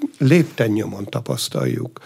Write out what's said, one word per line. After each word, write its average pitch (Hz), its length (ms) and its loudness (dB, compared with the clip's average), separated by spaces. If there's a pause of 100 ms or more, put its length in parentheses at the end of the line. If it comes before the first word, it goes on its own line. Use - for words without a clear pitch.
(180)
lépten 143 520 4
nyomon 101 360 -2
tapasztaljuk, - 1000 -4